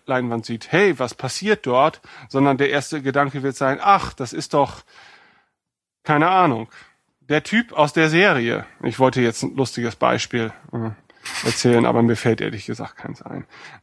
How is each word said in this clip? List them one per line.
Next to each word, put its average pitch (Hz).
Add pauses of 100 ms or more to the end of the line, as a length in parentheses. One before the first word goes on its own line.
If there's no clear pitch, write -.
Leinwand 123
sieht, 117
„Hey, 175
was 127
passiert 190
dort?“, 135 (280)
sondern 135
der 139
erste 143
Gedanke 135
wird 135
sein, 135
„Ach, 196
das -
ist 156
doch, - (1200)
keine 156
Ahnung, 156 (540)
der 151
Typ 233
aus 151
der 160
Serie.“ 151 (180)
Ich 117
wollte 127
jetzt 117
ein 139
lustiges 120
Beispiel, 120 (200)
äh, 113 (540)
erzählen, 120
aber 120
mir 117
fällt 110
ehrlich 107
gesagt 117
keins -
ein. - (380)